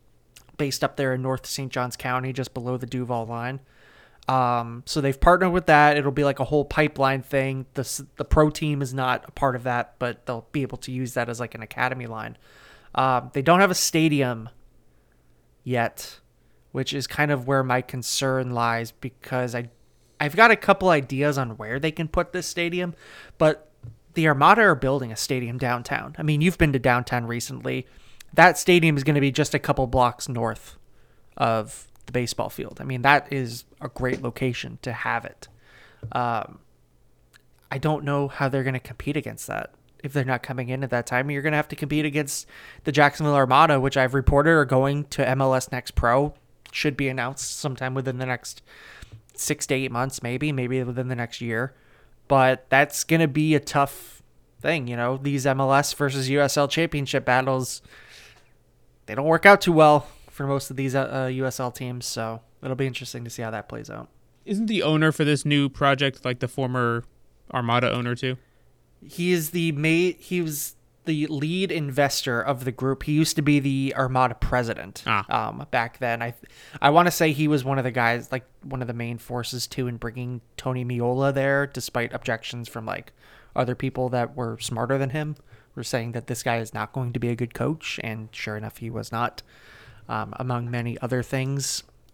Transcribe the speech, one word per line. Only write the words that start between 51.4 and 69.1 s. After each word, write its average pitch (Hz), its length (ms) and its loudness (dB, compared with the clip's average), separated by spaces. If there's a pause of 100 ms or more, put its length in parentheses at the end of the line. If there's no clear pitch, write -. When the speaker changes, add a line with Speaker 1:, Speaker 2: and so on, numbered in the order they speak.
Speaker 1:
year. 117 340 -4 (520)
But 131 420 4
that's 143 340 2
gonna 165 240 4
be 151 280 2
a 143 40 4
tough - 600 -4 (400)
thing, 147 260 -2
you 120 80 -6
know, 123 220 -2
these 139 280 -2
M 135 140 2
L 135 140 2
S 143 200 2
versus 135 360 -2
U 143 120 2
S 139 160 2
L 143 100 2
championship 143 560 -2
battles. 131 600 0 (1300)
They 110 60 -8
don't 139 100 -4
work 160 200 4
out 196 140 10
too 180 140 2
well 151 340 6 (220)
for - 160 -10
most 139 240 -4
of 131 80 -10
these, 135 180 -4
uh, 131 280 -2
uh, 127 40 -2
U 131 200 -4
S 123 120 -8
L 123 120 -4
teams, 123 340 -10
so 113 360 -8 (220)
it'll 131 120 -6
be 135 120 -2
interesting 123 360 -10
to 117 60 -12
see 120 120 -12
how 113 100 -6
that 107 160 -10
plays 113 220 -14
out. 107 180 -14 (380)
Speaker 2:
Isn't 214 220 -2
the 214 160 0
owner 156 280 4
for 151 140 0
this 143 200 2
new 143 220 2
project, 139 560 0
like, 123 160 -4
the 127 80 -4
former 123 560 -2 (480)
Armada 120 400 2
owner 120 240 -2
too? 127 220 -4 (680)
Speaker 1:
He 175 280 -2